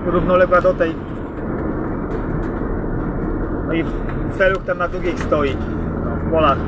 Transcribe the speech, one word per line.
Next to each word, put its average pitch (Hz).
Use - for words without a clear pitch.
równoległa 180
do 180
tej. 165
No 160
i 165
Feluch 190
tam 175
na 175
długich 175
stoi, 143
no, -
w -
polach. 156